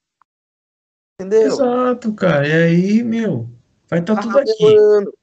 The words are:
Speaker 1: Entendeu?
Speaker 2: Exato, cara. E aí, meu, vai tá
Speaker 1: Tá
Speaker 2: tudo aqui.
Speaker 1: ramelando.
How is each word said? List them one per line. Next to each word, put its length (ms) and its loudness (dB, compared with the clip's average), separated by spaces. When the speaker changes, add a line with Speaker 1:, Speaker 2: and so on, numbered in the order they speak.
Speaker 1:
Entendeu? 280 0
Speaker 2:
Exato, 680 -2
cara. 340 0
E 40 -2
aí, 520 2
meu, 460 -6
vai 140 -4
tá 120 -2
Speaker 1:
Tá 60 -4
Speaker 2:
tudo 180 -2
aqui. 120 -2
Speaker 1:
ramelando. 600 4